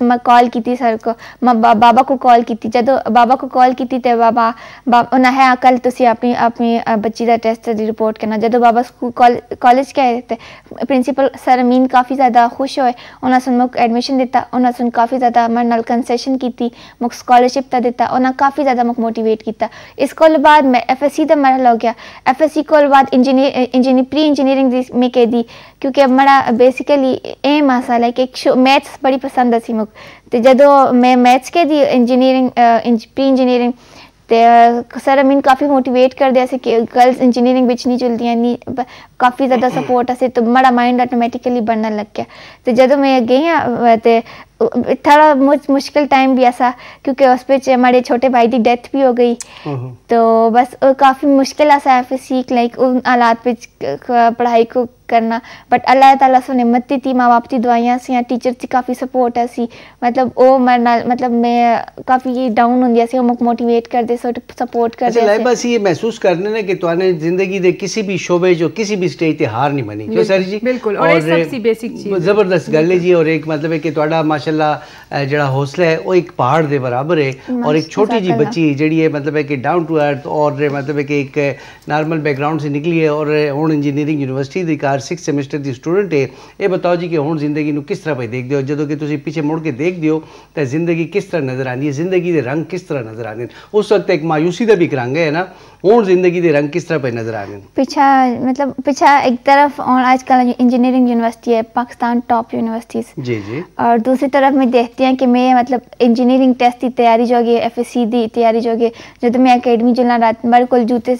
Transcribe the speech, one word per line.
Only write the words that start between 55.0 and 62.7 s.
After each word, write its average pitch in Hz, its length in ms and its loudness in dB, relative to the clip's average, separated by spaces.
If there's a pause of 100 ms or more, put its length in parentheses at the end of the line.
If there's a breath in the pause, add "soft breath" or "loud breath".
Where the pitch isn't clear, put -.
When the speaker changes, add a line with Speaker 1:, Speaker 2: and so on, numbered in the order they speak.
Speaker 1:
करना, 226 320 0 (320 loud breath)
but 247 100 0
अल्लाह 269 320 6
ताला 262 260 4
से 262 140 -6
नेमत 240 340 2
दी 277 100 -2
थी, 262 140 -4
माँ 247 160 0
बाप 233 180 2
की 262 120 -4
दुआएं 240 400 0
सी, 254 240 -4
टीचर 247 300 -4
की 254 140 -12
काफ़ी 254 280 -4
सपोर्ट 247 440 -2
है 240 80 -2
सी, 233 220 -6 (360 loud breath)
मतलब, 247 340 -2
वो 262 200 6
मेरे 247 240 2
नाल, 233 240 0
मतलब, 247 240 -2
मैं 233 540 0 (240)
काफ़ी 254 400 -2
डाउन 240 340 2